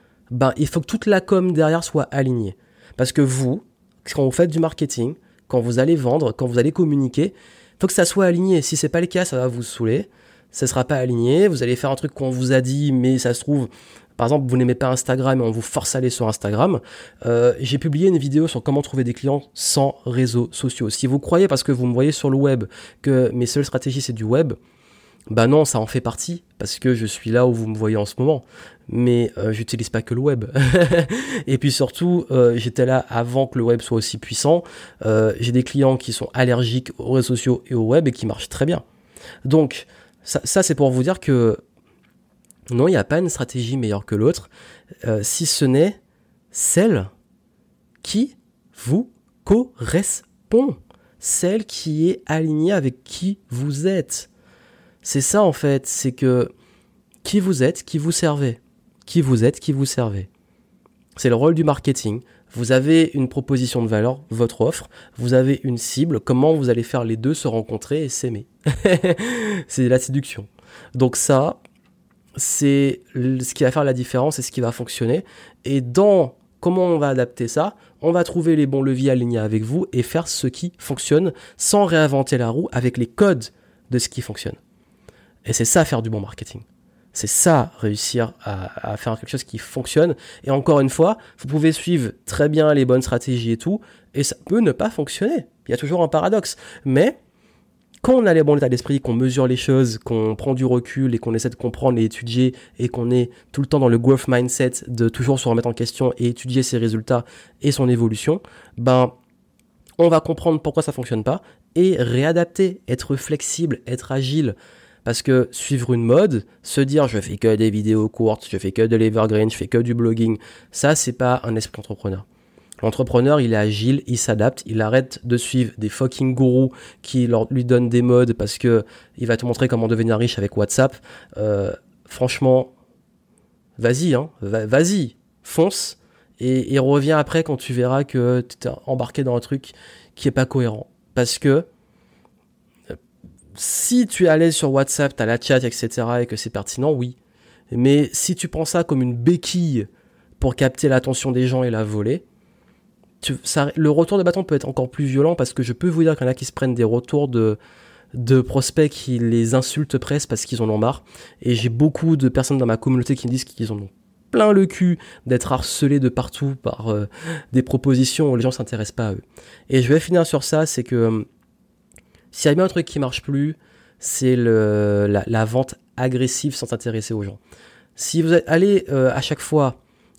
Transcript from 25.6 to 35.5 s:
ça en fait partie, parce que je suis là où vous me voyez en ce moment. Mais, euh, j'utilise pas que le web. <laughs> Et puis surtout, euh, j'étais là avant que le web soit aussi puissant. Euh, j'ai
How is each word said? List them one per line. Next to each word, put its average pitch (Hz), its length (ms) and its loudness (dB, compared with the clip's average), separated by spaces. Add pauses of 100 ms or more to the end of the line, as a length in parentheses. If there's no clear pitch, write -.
ça 120 140 -2
en 110 60 -2
fait 127 160 -4
partie, 170 420 -8 (140)
parce - 220 -8
que 127 160 2
je 113 100 -4
suis - 260 -8
là 123 160 4
où 123 60 2
vous 113 140 -4
me 107 100 -6
voyez 110 200 0
en 104 80 -2
ce - 120 -12
moment. 135 280 0 (420)
Mais, 120 500 2
euh, 110 140 -2
j'utilise 110 380 -6
pas 113 120 -4
que - 120 -8
le 120 80 -2
web. 131 240 0 (520)
<laughs> 233 500 -4
Et 135 100 0
puis 139 140 0
surtout, 170 600 -2
euh, 123 240 6
j'étais 120 300 -2
là 131 240 0
avant 120 380 -2
que 131 100 -8
le 117 80 0
web 117 160 2
soit 117 160 -4
aussi 110 200 -4
puissant. 156 460 0 (420)
Euh, 110 340 2
j'ai 120 120 -2